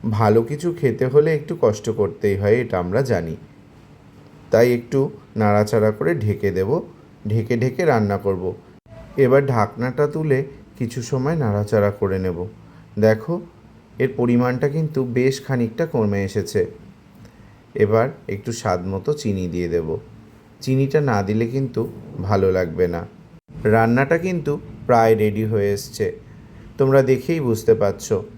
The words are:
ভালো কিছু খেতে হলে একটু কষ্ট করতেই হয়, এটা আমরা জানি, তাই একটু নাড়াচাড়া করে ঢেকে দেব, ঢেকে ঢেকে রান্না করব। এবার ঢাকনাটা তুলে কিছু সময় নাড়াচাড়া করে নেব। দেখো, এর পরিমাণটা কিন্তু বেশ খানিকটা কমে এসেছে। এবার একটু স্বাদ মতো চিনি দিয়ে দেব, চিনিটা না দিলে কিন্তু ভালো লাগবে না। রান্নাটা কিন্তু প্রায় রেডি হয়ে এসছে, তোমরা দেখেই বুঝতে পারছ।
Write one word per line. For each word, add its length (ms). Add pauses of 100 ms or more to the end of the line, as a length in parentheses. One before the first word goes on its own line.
(100)
ভালো 320
কিছু 260 (100)
খেতে 280
হলে 280
একটু 260
কষ্ট 300
করতেই 480
হয়, 220
এটা 180
আমরা 240
জানি, 320 (1120)
তাই 240
একটু 260 (380)
নাড়াচাড়া 560
করে 200 (120)
ঢেকে 340
দেব, 120 (580)
ঢেকে 280
ঢেকে 280
রান্না 340
করব। 260 (720)
এবার 300
ঢাকনাটা 680
তুলে 260 (380)
কিছু 260
সময় 400
নাড়াচাড়া 480 (100)
করে 180
নেব। 200 (680)
দেখো, 300 (640)
এর 180
পরিমাণটা 520
কিন্তু 320 (160)
বেশ 180 (120)
খানিকটা 400
কমে 420
এসেছে। 320 (1120)
এবার 320 (220)
একটু 240
স্বাদ 340
মতো 240 (100)
চিনি 280
দিয়ে 200
দেব, 200 (720)
চিনিটা 400
না 220
দিলে 320
কিন্তু 260 (420)
ভালো 300
লাগবে 360
না। 140 (720)
রান্নাটা 440
কিন্তু 340 (320)
প্রায় 300
রেডি 300
হয়ে 280
এসছে, 340 (720)
তোমরা 260
দেখেই 380
বুঝতে 340
পারছ। 340 (300)